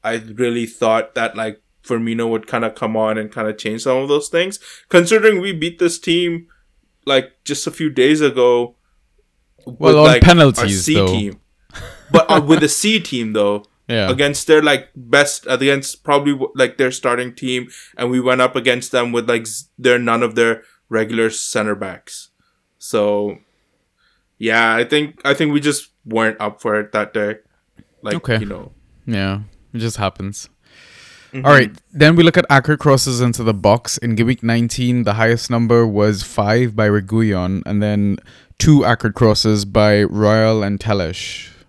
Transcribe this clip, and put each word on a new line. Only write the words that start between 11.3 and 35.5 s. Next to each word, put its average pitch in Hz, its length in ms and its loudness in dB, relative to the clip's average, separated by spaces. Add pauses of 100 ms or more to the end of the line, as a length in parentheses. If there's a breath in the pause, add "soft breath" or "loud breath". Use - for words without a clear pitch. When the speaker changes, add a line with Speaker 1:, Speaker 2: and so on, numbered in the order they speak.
Speaker 1:
But, 160 180 4
uh, 156 100 6
with 147 200 2
the 151 80 2
C 214 320 0
team, 113 320 -6
though, 104 320 0 (120)
Speaker 2:
<laughs> - 120 -20
Yeah. 110 200 -2
Speaker 1:
against 143 380 -2
their, 156 160 6
like, 143 320 0
best, 139 540 0
against 135 560 -2
probably, 143 300 0
w-, 131 200 -8
like, 127 240 0
their 127 140 0
starting 123 420 -4
team, 127 340 -6 (280 loud breath)
and 123 160 -4
we 127 80 0
went 127 200 0
up 120 140 2
against 127 380 -2
them 120 180 -2
with, 117 180 -4
like, 117 200 -2
z-, - 180 -12 (100)
their, 123 220 2
none 117 240 0
of 113 140 -4
their 117 260 0 (260 soft breath)
regular 113 420 -2
center 107 440 -6
backs. 95 540 -14 (500)
So, 104 600 -4 (1000)
yeah, 113 380 2
I 120 80 0
think, 147 400 -4
I 139 100 2
think 151 180 0
we 143 60 2
just 143 300 -2 (180)
weren't 110 340 -2
up 104 220 -8
for 107 160 -2
it 104 140 -8
that 104 200 -4
day. 107 260 -4 (640)
Like, 104 120 -6
Speaker 2:
Okay. 117 240 -2
Speaker 1:
you 107 80 -6
know. - 240 -14 (340)
Speaker 2:
Yeah, 98 360 -4 (340)
it 117 40 -8
just 113 180 -6
happens. 98 520 -8 (840 soft breath)
Speaker 1:
Mm-hmm. 135 140 -4
Speaker 2:
All 135 60 6
right, 127 180 4 (220)
then 151 220 4
we 170 80 6
look 170 140 4
at 180 140 2
accurate 143 300 2
crosses 135 420 2
into 120 200 -2
the 110 120 0
box. 101 440 0
In 117 180 -4
game 113 100 0
week 123 160 -2
nineteen, 120 640 -2
the 101 100 -2
highest 113 360 0